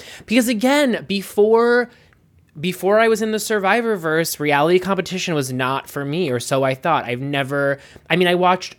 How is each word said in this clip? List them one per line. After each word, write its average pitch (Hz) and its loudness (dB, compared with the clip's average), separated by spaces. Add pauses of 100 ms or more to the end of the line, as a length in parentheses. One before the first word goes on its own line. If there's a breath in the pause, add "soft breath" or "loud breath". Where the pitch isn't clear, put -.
(260 loud breath)
Because, 226 2
again, 247 0
before, 226 2 (680 soft breath)
before 180 2
I 226 4
was 220 2
in 220 -2
the 214 -2
Survivorverse, 196 -2
reality 147 4
competition 185 -2
was 131 -2
not 131 -4
for 143 -8
me, 147 -2
or 123 -2
so 135 0
I 135 0
thought. 139 -2
I've 123 -6
never, 139 -2 (320 loud breath)
I 165 2
mean, 180 2
I 175 2
watched 180 0